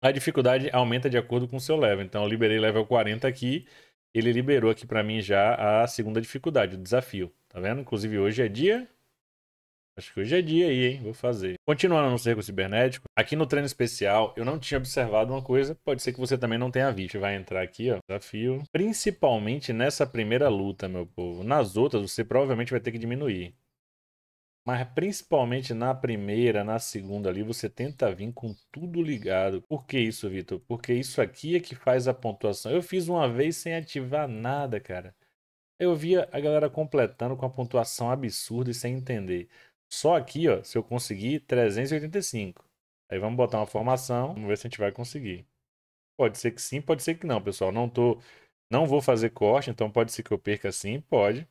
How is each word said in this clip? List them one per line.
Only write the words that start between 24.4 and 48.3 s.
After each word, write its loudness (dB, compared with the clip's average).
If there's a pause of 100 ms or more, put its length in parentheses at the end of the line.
Mas -2
principalmente 0
na 0
primeira, 0
na -2
segunda -4
ali, -2
você -6
tenta -4
vir -8
com -10 (200)
tudo -6
ligado. 0
Por -6
que -4
isso, 0
Vitor? -6
Porque -4
isso 0
aqui -2
é 4
que -14
faz 2
a 0
pontuação. -4
Eu 0
fiz -4
uma 2
vez 0
sem -6
ativar -4
nada, -4
cara. -10 (640)
Eu 4
via 2
a -2
galera 2
completando 0
com -6
a -2
pontuação -2
absurda -4
e -4
sem -6
entender. -4 (460)
Só 4
aqui, 0
ó, 2
se -8
eu 0
conseguir -4
trezentos 2
e -2
oitenta -4
e -4
cinco. -8 (420)
Aí -4
vamos -2
botar 2
uma -2
formação, -2
vamos -8
ver 0
se -10
a -8
gente -12
vai 0
conseguir. -10 (720)
Pode 2
ser 0
que -12
sim, -6
pode 0
ser 0
que -10
não, 0
pessoal. -2
Não 0
tô... 2 (520)